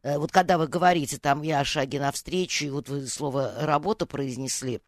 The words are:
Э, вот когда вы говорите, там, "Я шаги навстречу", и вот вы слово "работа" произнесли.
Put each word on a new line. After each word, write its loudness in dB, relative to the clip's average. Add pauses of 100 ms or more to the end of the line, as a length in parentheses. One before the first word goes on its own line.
Э, -2
вот -4
когда 6
вы 2
говорите, 2
там, 2
"Я 0
шаги -2
навстречу", -2
и -6
вот -6
вы -6
слово -2
"работа" 0
произнесли. -6